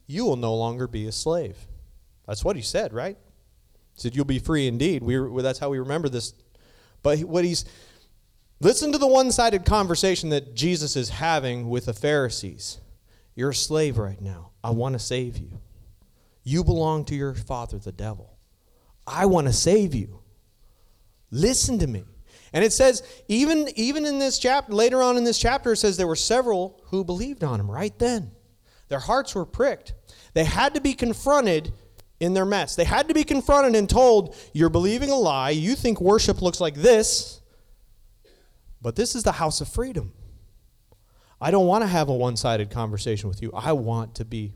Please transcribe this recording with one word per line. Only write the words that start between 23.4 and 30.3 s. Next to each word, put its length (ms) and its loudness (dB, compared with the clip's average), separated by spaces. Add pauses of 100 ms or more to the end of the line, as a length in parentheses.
even 300 -2
in 120 -2
this 200 0
chap-, 340 0
later 300 4
on 140 4
in 80 2
this 140 0
chapter, 340 0
it 40 2
says 200 0
there 100 0
were 100 0
several 720 0
who 180 -2
believed 400 -6
on 160 -2
him 80 -2
right 300 -6
then. 340 -2 (560)
Their 120 -4
hearts 340 -2
were 120 -4
pricked. 460 -2 (420)